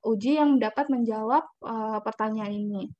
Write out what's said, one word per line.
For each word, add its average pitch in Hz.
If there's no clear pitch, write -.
uji 233
yang 294
dapat 247
menjawab, 233
eh, 220
pertanyaan 214
ini. 208